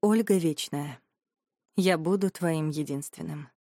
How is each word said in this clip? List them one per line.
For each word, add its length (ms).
Ольга 340
Вечная. 640
Я 220
буду 320
твоим 400
единственным. 800